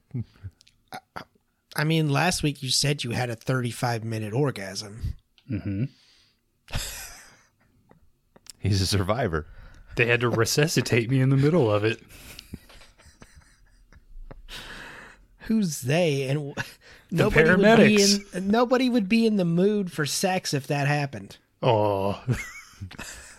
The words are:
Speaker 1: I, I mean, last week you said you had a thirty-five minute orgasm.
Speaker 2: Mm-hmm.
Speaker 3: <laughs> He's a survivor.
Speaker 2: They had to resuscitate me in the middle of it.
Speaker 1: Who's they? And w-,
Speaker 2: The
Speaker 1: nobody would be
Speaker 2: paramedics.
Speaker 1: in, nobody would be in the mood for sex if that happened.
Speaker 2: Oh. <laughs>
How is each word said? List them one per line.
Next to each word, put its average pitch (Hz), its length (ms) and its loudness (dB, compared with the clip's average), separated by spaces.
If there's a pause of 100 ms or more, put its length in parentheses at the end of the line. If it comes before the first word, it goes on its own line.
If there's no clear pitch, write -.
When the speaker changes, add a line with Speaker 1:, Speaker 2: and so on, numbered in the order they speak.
(920)
Speaker 1:
I, - 280 -16 (540)
I 147 80 -2
mean, 160 260 0
last 151 340 0
week 147 200 -2
you 127 60 -6
said 143 340 0
you 120 80 -6
had 120 180 -4
a 117 60 -6
thirty-five 120 680 -4
minute 110 300 -6
orgasm. 104 840 -4 (340)
Speaker 2:
Mm-hmm. 101 360 -4 (880)
Speaker 3:
<laughs> - 1900 -14
He's 98 220 0
a 90 60 -2
survivor. 95 600 -2 (480)
Speaker 2:
They 117 100 2
had 120 160 2
to 123 80 2
resuscitate 117 800 0
me 135 120 2
in 131 80 4
the 135 80 4
middle 143 340 4
of 104 120 2
it. 113 160 0 (3500)
Speaker 1:
Who's 208 340 -2
they? 143 460 0
And 143 260 -2
w-, - 0 - (580)
Speaker 2:
The 156 120 2
Speaker 1:
nobody 151 260 4
would 180 100 6
be 190 40 6
Speaker 2:
paramedics. 202 720 6
Speaker 1:
in, 185 140 -4
nobody 247 400 2
would 226 200 0
be 226 160 4
in 214 120 2
the 180 80 2
mood 185 460 2
for 151 140 -4
sex 185 480 -2
if 139 140 -4
that 143 200 -2
happened. 143 500 -4 (240)
Speaker 2:
Oh. 104 680 2
<laughs> 123 60 0 (1040)